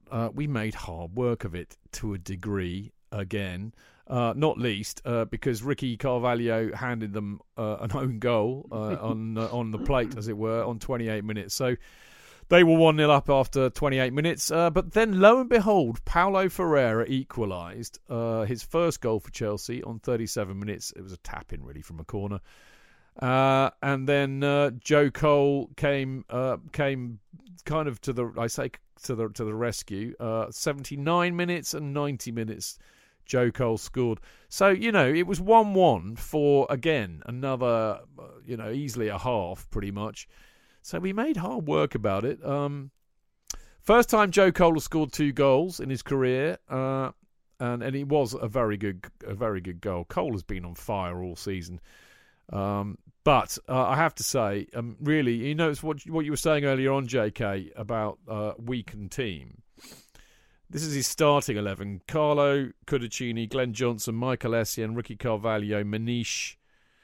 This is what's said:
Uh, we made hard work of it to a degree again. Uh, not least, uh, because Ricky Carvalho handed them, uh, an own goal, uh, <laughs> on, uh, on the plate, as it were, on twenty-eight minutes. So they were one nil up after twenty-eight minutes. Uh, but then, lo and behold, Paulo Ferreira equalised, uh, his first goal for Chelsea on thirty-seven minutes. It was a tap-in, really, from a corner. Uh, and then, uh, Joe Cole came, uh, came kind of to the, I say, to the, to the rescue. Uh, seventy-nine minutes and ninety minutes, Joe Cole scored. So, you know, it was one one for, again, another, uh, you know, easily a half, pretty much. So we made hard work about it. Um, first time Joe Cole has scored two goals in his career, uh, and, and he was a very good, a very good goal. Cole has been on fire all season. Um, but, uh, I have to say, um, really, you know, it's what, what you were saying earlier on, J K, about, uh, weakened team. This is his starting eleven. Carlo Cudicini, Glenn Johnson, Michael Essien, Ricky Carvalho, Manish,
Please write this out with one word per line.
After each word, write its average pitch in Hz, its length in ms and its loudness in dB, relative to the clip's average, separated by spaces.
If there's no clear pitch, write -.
Uh, 117 220 -2
we 147 140 -4
made 110 280 -2
hard 85 400 -10
work 120 280 0
of 87 120 -8
it - 220 -12
to 107 200 -6
a 98 40 -6
degree 95 720 -6
again. 101 600 -6
Uh, 120 280 0
not 151 220 2
least, 107 480 -4
uh, 120 200 0
because 110 360 -4
Ricky 131 340 -4
Carvalho 117 760 0
handed 113 400 -6
them, 101 260 -6
uh, 107 260 -4
an 104 120 -4
own 131 240 -2
goal, 120 540 0
uh, 107 240 -4
<laughs> - 60 -8
on, 110 360 -4
uh, 113 140 -2
on 117 180 -4
the 110 80 -6
plate, 127 400 0
as 104 100 -8
it 110 80 -4
were, 110 280 -2
on 113 160 -4
twenty-eight 110 440 -4
minutes. 104 300 -6
So 127 220 0
they 180 160 10
were 165 120 8
one 160 200 8
nil 151 160 6
up 139 180 6
after 135 400 4
twenty-eight 131 440 0
minutes. 151 360 0
Uh, 165 220 4
but 180 220 0
then, 214 260 4
lo 220 200 12
and 254 80 0
behold, 202 580 4
Paulo 190 440 4
Ferreira 131 580 4
equalised, 110 920 -6
uh, 113 360 -2
his 120 180 -4
first 165 360 0
goal 113 200 0
for - 100 -12
Chelsea 113 540 -6
on 113 160 -10
thirty-seven 107 580 -4
minutes. 101 380 -8
It 95 80 -16
was 95 100 -16
a 87 40 -16
tap-in, - 460 -10
really, 73 200 -14
from 82 160 -14
a 80 40 -12
corner. 101 360 -6
Uh, 135 480 4
and 135 260 0
then, 139 340 2
uh, 143 360 4
Joe 147 320 4
Cole 143 640 2
came, 135 540 -2
uh, 123 260 -2
came 127 480 -4
kind 156 220 -2
of 120 140 -6
to 131 120 -4
the, 120 260 -2
I 117 80 0
say, 131 240 -4
to 131 100 -6
the, 110 160 -2
to 110 140 -8
the 107 100 -4
rescue. 110 640 -6
Uh, 113 300 -2
seventy-nine 151 840 -2
minutes 175 400 -4
and 147 180 -6
ninety 143 380 -4
minutes, 110 480 -8
Joe 123 260 2
Cole 113 260 0
scored. 117 420 -2
So, 196 220 4
you 196 220 2
know, 165 160 6
it 165 200 2
was 180 140 -2
one 214 340 6
one 113 400 4
for, 143 560 4
again, 117 560 0
another, 120 720 0
uh, - 60 -18
you 120 140 -8
know, 110 140 -6
easily 120 380 -4
a 101 100 -4
half, 98 500 -4
pretty 101 220 -4
much. 104 360 -8
So - 160 -8
we 185 140 -4
made 240 260 0
hard 185 300 -6
work 151 280 2
about 101 280 0
it. 135 200 -4
Um, 143 460 -4
first 233 280 6
time 208 220 6
Joe 190 200 8
Cole 165 240 6
has 151 100 -2
scored 156 260 0
two 143 220 0
goals 139 480 4
in - 80 -6
his 131 120 -4
career, 135 560 0
uh, 131 420 -2
and, 120 240 -4
and 131 120 -4
he 143 100 -4
was 139 280 2
a 120 140 -4
very 107 300 0
good, 95 260 -4
a 101 80 -8
very 104 240 -2
good 87 220 -10
goal. 87 240 -4
Cole 175 260 -2
has 98 120 -4
been 92 200 -8
on 85 120 -12
fire 90 460 -6
all 90 140 -8
season. 87 460 -8
Um, 101 460 -4
but, 123 420 4
uh, 127 220 0
I 131 80 2
have 160 180 0
to - 80 -8
say, 104 500 -2
um, 117 280 -10
really, 147 320 2
you 151 40 -4
know, 160 160 0
it's 143 140 -6
what, 151 240 -4
what 160 180 -2
you 151 60 -4
were 143 60 -2
saying 151 280 2
earlier 135 280 2
on, 135 140 0
J 110 220 0
K, 98 460 -4
about, 107 420 -4
uh, 107 300 -4
weakened 113 540 -8
team. 82 500 -8
This 151 120 -6
is 151 100 -6
his 139 140 -2
starting 143 500 2
eleven. 101 500 -6
Carlo 143 640 2
Cudicini, 117 640 -4
Glenn 123 240 -2
Johnson, 117 420 -2
Michael 123 360 -2
Essien, 113 440 -2
Ricky 117 200 -8
Carvalho, 104 680 -2
Manish, 113 720 -4